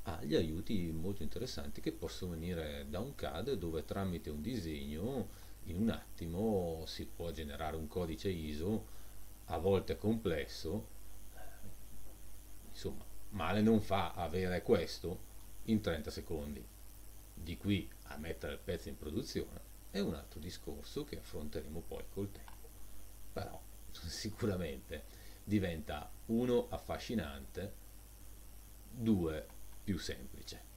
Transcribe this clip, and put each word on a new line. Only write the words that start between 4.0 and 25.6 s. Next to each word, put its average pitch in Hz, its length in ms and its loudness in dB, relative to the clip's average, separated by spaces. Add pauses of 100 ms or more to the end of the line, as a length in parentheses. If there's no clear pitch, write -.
un 76 120 -2
disegno 82 880 0 (360)
in 87 160 0
un 113 80 6
attimo 87 960 2
si - 200 -4
può 85 260 -4
generare 76 440 -2
un 80 120 0
codice 85 420 0
iso, 82 720 0 (460)
a 85 100 0
volte 90 400 6
complesso, 95 920 2 (1800)
insomma, - 340 -2 (280)
male 92 300 4
non 110 200 10
fa 95 320 4
avere 90 480 2
questo 87 580 4 (460)
in 107 160 6
trenta 80 280 0
secondi. 73 560 -4 (680)
Di 82 240 -6
qui 98 300 4 (160)
a - 140 -8
mettere 78 360 -4
il 69 60 -6
pezzo - 280 -2
in 69 100 -6
produzione 85 640 -2 (320)
è 190 80 -2
un 196 160 2
altro - 240 -10
discorso - 640 -6
che - 160 -6
affronteremo 78 600 -4
poi - 280 -6
col 101 220 -2
tempo, - 380 -12 (640)
però - 280 -4 (140)
<laughs> - 160 -12
sicuramente 82 1120 -2 (400)
diventa, 85 680 2 (180)